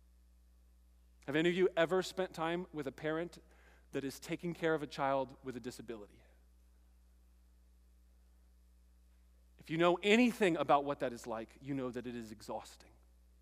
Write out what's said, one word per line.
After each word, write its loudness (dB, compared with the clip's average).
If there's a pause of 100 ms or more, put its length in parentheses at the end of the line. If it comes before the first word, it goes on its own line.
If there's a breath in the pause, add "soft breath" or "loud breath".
(1300)
Have -2
any 2
of 2
you 4
ever 4
spent -6
time -4
with -6
a -6
parent -6 (480 soft breath)
that -6
is -8
taking -6
care 0
of -2
a -6
child -2 (120)
with -10
a -10
disability? -12 (3250)
If -16
you -2
know 6
anything 6
about 4
what -2
that -2
is -12
like, -6 (120)
you -6
know -4
that -8
it -8
is -10
exhausting. -12 (500)